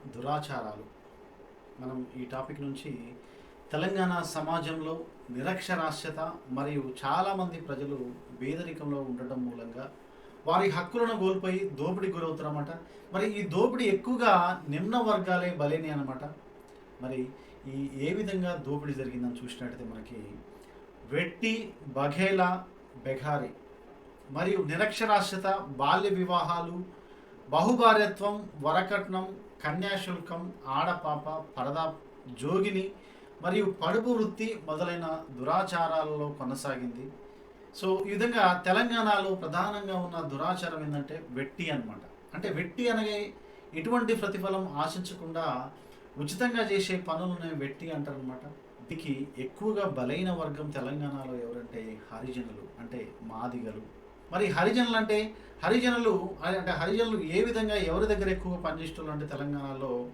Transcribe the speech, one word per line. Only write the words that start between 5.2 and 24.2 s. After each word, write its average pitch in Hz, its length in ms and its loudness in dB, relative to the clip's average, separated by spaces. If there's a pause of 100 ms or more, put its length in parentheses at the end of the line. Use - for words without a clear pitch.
నిరక్షరాస్యత 160 1000 -2 (180)
మరియు 135 440 -2 (100)
చాలామంది 170 560 2
ప్రజలు 139 500 -4 (320)
పేదరికంలో 151 580 -2
ఉండటం 127 440 -4
మూలంగా 120 480 -8 (540)
వారి 190 240 6
హక్కులను 214 480 2
కోల్పోయి 185 500 2
దోపిడీకి 175 500 -2
గురవుతారన్నమాట. 151 480 -2 (480)
మరి 214 180 2
ఈ 202 100 -2
దోపిడీ 226 420 4
ఎక్కువగా 214 840 4
నిమ్న 185 280 0
వర్గాలే 185 580 2
బలైనవి 156 360 0
అన్నమాట. 135 340 -4 (800)
మరి 131 260 -4 (380)
ఈ 135 280 -4
ఏ 143 200 0
విధంగా 190 400 0 (140)
దోపిడీ 143 260 -2
జరిగిందని 123 500 -4
చూసినట్టయితే 117 500 -8
మనకి 110 300 -12 (880)
వెట్టి, 214 600 0 (140)
బఘేలా, 180 760 4 (400)
బెగారి 135 460 0 (800)